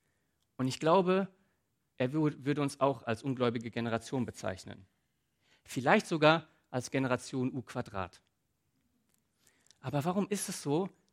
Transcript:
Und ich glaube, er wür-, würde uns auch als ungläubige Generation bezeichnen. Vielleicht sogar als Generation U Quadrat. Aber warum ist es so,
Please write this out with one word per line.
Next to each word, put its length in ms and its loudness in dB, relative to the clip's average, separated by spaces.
Und 100 0
ich 140 -4
glaube, 480 4
er 140 0
wür-, 320 2
würde 180 0
uns 200 -2
auch 220 2
als 200 -4
ungläubige 480 0
Generation 540 -2
bezeichnen. 600 -10
Vielleicht 440 2
sogar 420 4
als 220 -6
Generation 640 0
U 80 -6
Quadrat. 600 -8
Aber 240 -2
warum 240 0
ist 220 -4
es 120 -10
so, 280 0